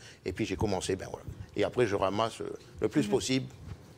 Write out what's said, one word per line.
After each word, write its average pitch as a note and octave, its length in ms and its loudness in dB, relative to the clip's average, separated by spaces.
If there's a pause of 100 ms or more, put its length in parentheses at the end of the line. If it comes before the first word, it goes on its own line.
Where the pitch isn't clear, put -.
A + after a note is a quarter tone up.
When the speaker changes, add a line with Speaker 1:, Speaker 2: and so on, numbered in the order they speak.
(240)
Speaker 1:
Et G2 80 -2
puis G#2+ 140 -2
j'ai F#2+ 100 -2
commencé, F#2+ 400 0
ben F#2 140 -10
voilà. - 160 -10 (300)
Et G#2 60 2
après, A#2 240 4
je G2 80 2
ramasse, G2+ 460 2
euh, F2+ 100 -6 (300)
le G#2+ 80 2
plus D3 160 2
Speaker 2:
Mhm. G#3 60 -2
Speaker 1:
possible, C3 360 2 (520)